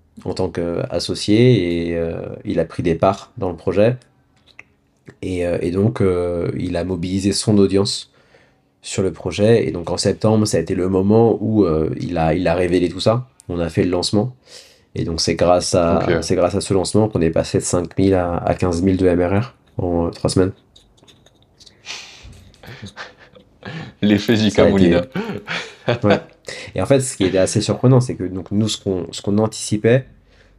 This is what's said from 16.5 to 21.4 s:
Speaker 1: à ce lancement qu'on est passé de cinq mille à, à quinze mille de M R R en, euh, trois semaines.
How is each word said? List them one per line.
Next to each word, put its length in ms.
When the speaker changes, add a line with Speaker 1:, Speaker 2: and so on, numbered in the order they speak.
Speaker 1:
à 60
ce 140
lancement 340
qu'on 120
est 100
passé 280
de 40
cinq 360
mille 160
à, 220
à 180
quinze 280
mille 140
de 100
M 140
R 200
R 140
en, 280
euh, 40
trois 200
semaines. 220